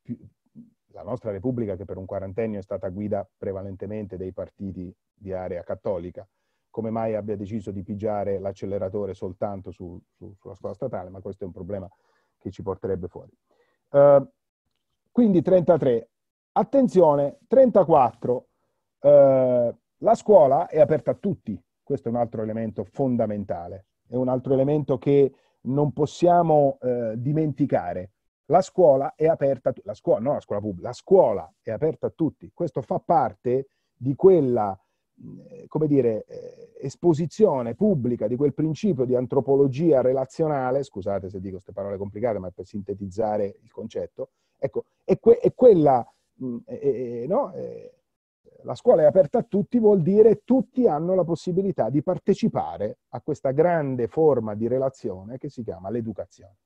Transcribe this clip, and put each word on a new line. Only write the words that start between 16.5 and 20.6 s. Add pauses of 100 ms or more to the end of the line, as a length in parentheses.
Attenzione,
trentaquattro, (540)
eh, (240)
la
scuola